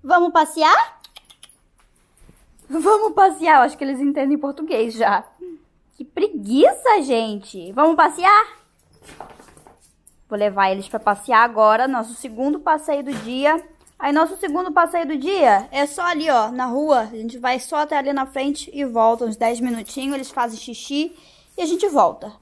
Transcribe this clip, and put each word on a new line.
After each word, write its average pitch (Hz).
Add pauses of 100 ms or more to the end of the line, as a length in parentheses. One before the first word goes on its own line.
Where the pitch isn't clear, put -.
Vamos 349
passear? 320 (1700)
Vamos 403
passear, 320
eu 262
acho -
que 302
eles 269
entendem 285
português 277
já. 208 (720)
Que 277
preguiça, 349
gente. 214
Vamos 302
passear? 370 (1600)
Vou 208
levar 196
eles 196
pra 220
passear 220
agora, 226
nosso 233
segundo 269
passeio 302
do 269
dia. 262 (340)
Aí, 285
nosso 330
segundo 359
passeio 339
do 302
dia 262
é 277
só 285
ali, 320
ó, 226
na 254
rua. 262
A 220
gente 226
vai 254
só 294
até 302
ali 277
na 269
frente 277
e 285
volta 233
uns 220
dez 233
minutinhos. 254
Eles 269
fazem 233
xixi 285 (420)
e 359
a 349
gente 359
volta. 208